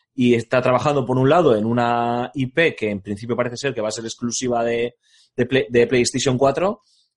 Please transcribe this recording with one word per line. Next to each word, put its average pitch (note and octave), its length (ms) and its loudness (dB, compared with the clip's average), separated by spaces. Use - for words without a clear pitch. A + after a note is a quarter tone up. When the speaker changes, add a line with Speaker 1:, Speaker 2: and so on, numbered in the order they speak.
Speaker 1:
Sí. B2 160 2
Speaker 2:
y A#2+ 40 6
está A#2 260 0
trabajando B2+ 460 0
por B2+ 100 -2
un C3 140 2
lado D3+ 260 4
en G#2+ 80 -2
una A#2+ 680 -2
I C3+ 140 -4
P D#3+ 260 0
que G#2+ 160 -4
en G2 100 -6
principio G#2+ 360 -6
parece A#2+ 200 -2
ser C3+ 180 -6
que A2+ 60 -8
va G#2+ 80 -2
a A2 40 -6
ser A#2 120 -10
exclusiva A#2 600 -4
de, A#2 320 -4
de B2 100 0
Play-, C3 220 0
de A#2+ 180 4
PlayStation B2+ 520 0
cuatro, C#3 440 0